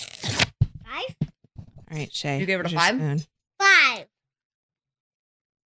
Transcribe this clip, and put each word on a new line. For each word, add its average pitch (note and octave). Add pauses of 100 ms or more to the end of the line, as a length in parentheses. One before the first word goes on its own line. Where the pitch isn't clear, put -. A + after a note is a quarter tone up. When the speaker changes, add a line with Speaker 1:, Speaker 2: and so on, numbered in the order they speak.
(840)
Speaker 1:
Five? D4+ (420)
Speaker 2:
All -
right, D3
Shay. C#3
Speaker 3:
You F#3+
gave F#3+
it E3+
a E3+
Speaker 2:
here's F3
your D#3+
Speaker 3:
five? F#3+
Speaker 2:
spoon. D3+ (400)
Speaker 1:
Five. D4+ (1600)